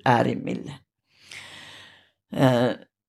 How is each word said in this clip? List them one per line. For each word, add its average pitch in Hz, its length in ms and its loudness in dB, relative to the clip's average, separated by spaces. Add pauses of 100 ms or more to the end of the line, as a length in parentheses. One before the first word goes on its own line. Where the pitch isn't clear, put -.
äärimmille. 123 680 0 (1600)
Ö, 123 540 2 (220)